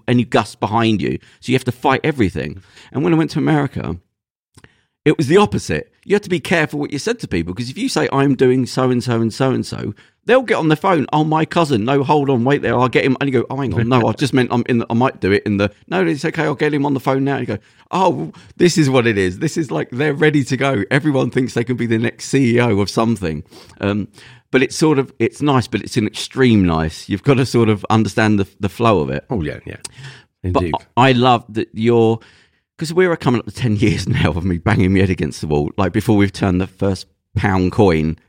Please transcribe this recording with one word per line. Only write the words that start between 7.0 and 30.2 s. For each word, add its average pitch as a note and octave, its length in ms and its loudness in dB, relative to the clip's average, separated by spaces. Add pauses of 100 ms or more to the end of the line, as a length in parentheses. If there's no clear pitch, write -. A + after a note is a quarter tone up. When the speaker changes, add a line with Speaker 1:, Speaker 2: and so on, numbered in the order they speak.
Speaker 1:
to - 80 -12
people, F2 260 -4
'cause A#2+ 160 -8
if C3+ 60 -12
you A#3+ 140 -4
say, D3+ 220 0
"I'm C#3 220 2
doing B2+ 320 2
so-and-so B2 540 0
and A2+ 120 0
so-and-so," A#2 640 -4 (300)
they'll C4 180 4
get G#3+ 140 -2
on D#3 120 0
the D3+ 80 4
phone, E3+ 360 0
"Oh, D#3 120 2
my D#3 200 0
cousin, C#3+ 400 0
no, C#3 180 0
hold C#3 280 0
on, A#2+ 140 2
wait C#3+ 180 2
there, A#2 120 0
I'll B2 140 2
get D3 160 2
him." C3 160 2
And C#3+ 100 -2
you B2+ 100 2
go, - 100 -2
"Oh, C3 60 -8
hang C3 180 -4
on, A#2 140 0
no, A#2+ 180 4
I A2 60 0
just C#3 200 -2
meant B2+ 180 2
I'm A#2+ 160 0
in A#2+ 120 0
the, A2+ 100 -2
I A2+ 60 -4
might B2 260 0
do F#2 100 0
it G#2 140 2
in G2+ 140 -2
the, G2+ 120 0 (180)
no, F3+ 180 0
it's D#3 180 -4
okay, D#3+ 200 -4
I'll D3+ 100 -2
get D3+ 180 -2
him C#3+ 140 0
on C#3+ 80 0
the B2 60 -4
phone C3+ 240 0
now." C#3 140 -2
You A#2+ 80 -6
go, G2+ 120 -6 (320)
"Oh, D#3+ 420 0 (240)
this F3+ 220 2
is D3 100 4
what C3 180 4
it G#2 120 2
is. F#2+ 220 0
This D#3 180 -4
is D#3+ 120 -4
like, D3+ 200 -4
they're C#3 240 -2
ready D3 300 2
to C3 120 -4
go. C3 340 -2
Everyone C3 400 0
thinks B2 220 -2
they A#2+ 120 -2
can B2 120 -4
be A#2+ 100 -4
the A2+ 120 0
next - 300 -4
C B2+ 280 2
E A#2+ 40 4
O A2 200 2
of G2 80 -2
something." F#2+ 560 -2 (380)
Um, G2+ 260 -2 (420)
but C3 120 4
it's - 140 -4
sort D#3 220 2
of, C3 200 -2
it's A2+ 240 -2
nice, C3+ 240 2
but A2 160 -6
it's - 160 -6
an G#2+ 80 0
extreme A2+ 580 2
nice. D#2+ 460 -2
You've G2 140 -6
gotta C3+ 200 2
sort A#2 240 2
of G#2 220 -2
understand G#2+ 480 2
the, F#2+ 100 0 (120)
the G2 100 -4
flow G#2+ 300 2
of C2+ 100 -4
it. C#2+ 180 -8
Speaker 2:
Oh, G#2 140 -4
yeah, C#2+ 240 -8
yeah. - 100 -14 (640)